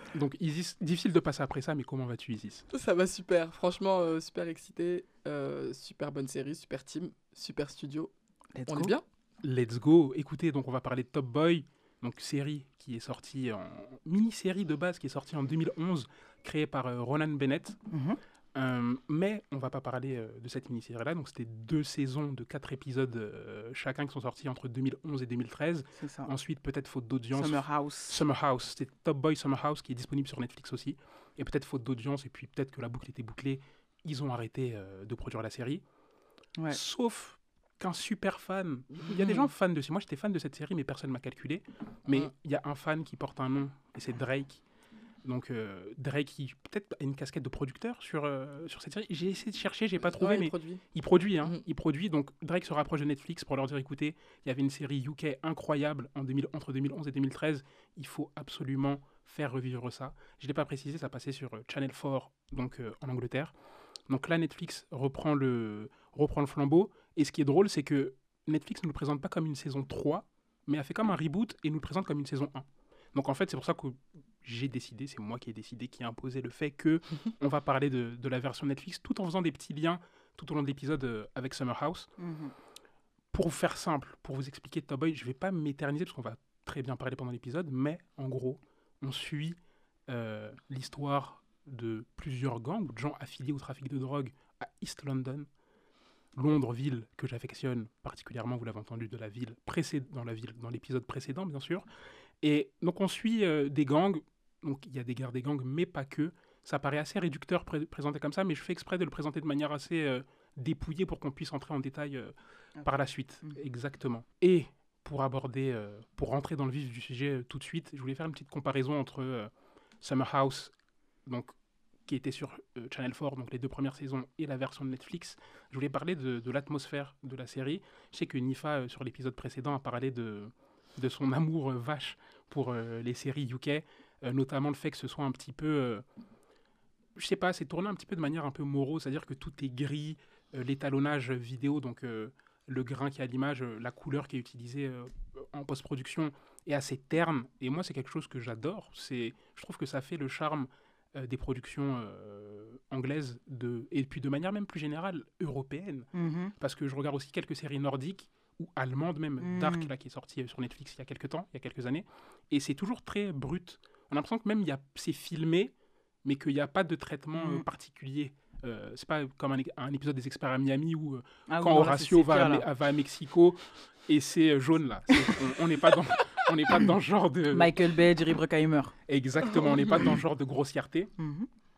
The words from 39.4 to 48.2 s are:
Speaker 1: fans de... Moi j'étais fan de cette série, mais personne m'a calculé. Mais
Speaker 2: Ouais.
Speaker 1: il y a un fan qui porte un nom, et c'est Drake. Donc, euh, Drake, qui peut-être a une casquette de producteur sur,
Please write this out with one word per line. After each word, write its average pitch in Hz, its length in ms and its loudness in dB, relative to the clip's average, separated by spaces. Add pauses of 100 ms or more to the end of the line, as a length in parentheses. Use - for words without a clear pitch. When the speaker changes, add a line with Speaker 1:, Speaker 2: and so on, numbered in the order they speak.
Speaker 1:
fans 190 220 2
de... 156 100 2 (100)
Moi 190 100 0
j'étais - 160 -8
fan 208 160 -2
de 175 60 0
cette 151 160 -4
série, 156 200 -6
mais 147 100 0
personne 135 260 -6
m'a 123 100 -4
calculé. 135 420 -6 (460)
Mais 139 120 6
Speaker 2:
Ouais. 143 100 -4 (140)
Speaker 1:
il 139 60 -6
y 143 40 2
a - 100 0
un 143 100 -2
fan 156 300 -2
qui - 120 -12
porte - 240 -8
un 131 80 0
nom, 139 220 0 (260)
et 120 40 -10
c'est 127 120 -6
Drake. 135 480 -4 (640)
Donc, 127 240 -4
euh, 104 480 -6
Drake, 139 280 0
qui - 280 -8 (160)
peut-être - 280 -6
a 143 60 -6
une 135 100 -2
casquette 139 280 -6
de 123 80 -6
producteur 147 520 -6
sur, 147 220 -2